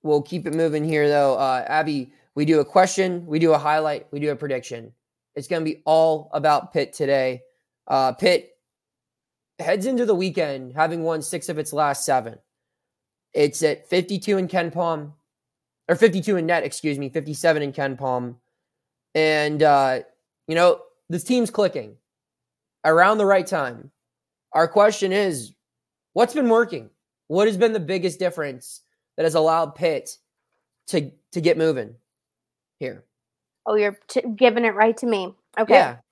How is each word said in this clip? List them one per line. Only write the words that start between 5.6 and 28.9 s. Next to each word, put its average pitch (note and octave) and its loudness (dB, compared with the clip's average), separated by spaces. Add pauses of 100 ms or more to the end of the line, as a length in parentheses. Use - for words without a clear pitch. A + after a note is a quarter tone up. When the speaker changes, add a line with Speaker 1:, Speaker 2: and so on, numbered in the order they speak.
Speaker 1:
be D#3 -6
all D#3 2
about D3 0
Pitt C#3+ -4
today. C3 -2 (440)
Uh, C3 0
Pitt F3+ 0 (1040)
heads F#3 -2
into B3 0
the G#3+ 2
weekend D3 -4
having E3 0
won D#3+ -2
six E3 -8
of D3+ -6
its D3+ -8
last C#3+ -2
seven. A#2+ -2 (960)
It's D3 0
at - -2
fifty-two F#3 -2
in F#3 -4
KenPom, E3 -4 (760)
or F#3 2
fifty-two G3 2
in D#3+ -2
net, E3+ 0
excuse C#3+ -6
me, C#3 -8
fifty-seven D3+ 0
in C#3 -6
KenPom. B2+ -4 (800)
And, D3+ 2
uh, C#3 4 (460)
you D#3+ -4
know, E3+ 4 (300)
this F3 -4
team's A#3+ 0
clicking C#3+ -2 (880)
around F3+ 6
the G3+ 2
right F#3+ 4
time. C3+ -6 (640)
Our D#3+ 4
question G#3 2
is, F3 -2 (640)
what's A#3 2
been C#4 0
working? G#3+ 0 (380)
What G3 2
has G3+ -2
been A3 2
the G#3 -2
biggest F3 -4
difference D#3 -6 (360)